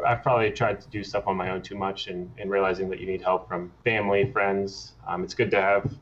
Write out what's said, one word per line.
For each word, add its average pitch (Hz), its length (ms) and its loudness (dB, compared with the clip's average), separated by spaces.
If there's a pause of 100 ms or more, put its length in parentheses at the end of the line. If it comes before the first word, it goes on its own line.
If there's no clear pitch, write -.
I've 117 160 0
probably 117 280 4
tried 104 320 0
to - 80 -20
do 104 120 -6
stuff 101 240 -4
on 95 100 0
my 92 140 -2
own 92 120 -4
too 98 120 -12
much 95 340 -4
and, 90 300 -8
and 98 120 -6
realizing 95 400 2
that 90 100 -6
you 92 60 -8
need 92 160 -4
help 92 260 0
from 90 240 -6 (100)
family, 101 480 2
friends. 98 640 0 (140)
Um, 90 180 -4
it's - 100 -10
good 92 180 2
to 98 80 4
have 98 300 4 (120)